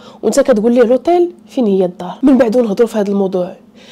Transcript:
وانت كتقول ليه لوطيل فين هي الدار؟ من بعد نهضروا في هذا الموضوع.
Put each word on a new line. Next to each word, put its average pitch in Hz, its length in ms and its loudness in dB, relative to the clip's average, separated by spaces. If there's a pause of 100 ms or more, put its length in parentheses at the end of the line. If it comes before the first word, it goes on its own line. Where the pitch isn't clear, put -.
(240)
وانت 220 160 0
كتقول 240 340 0
ليه 247 100 2
لوطيل 339 480 0 (160)
فين 240 200 -2
هي 190 180 0
الدار؟ 180 360 -10
من 262 160 4
بعد 240 200 0
نهضروا 226 300 0
في 226 100 -8
هذا 202 140 -2
الموضوع. 190 440 -4 (360)